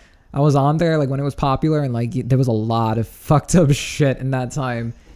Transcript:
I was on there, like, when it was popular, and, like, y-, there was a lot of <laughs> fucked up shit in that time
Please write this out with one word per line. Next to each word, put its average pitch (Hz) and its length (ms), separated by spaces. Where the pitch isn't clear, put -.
I 139 80
was 147 120
on 143 220
there, 160 220
like, 143 100
when 135 140
it - 20
was 143 100
popular, 151 480
and, 131 120
like, 117 200
y-, 127 120
there 127 120
was 127 120
a - 20
lot 113 460
of 113 100
<laughs> - 220
fucked - 260
up 151 160
shit 135 460
in 131 140
that 127 200
time 120 420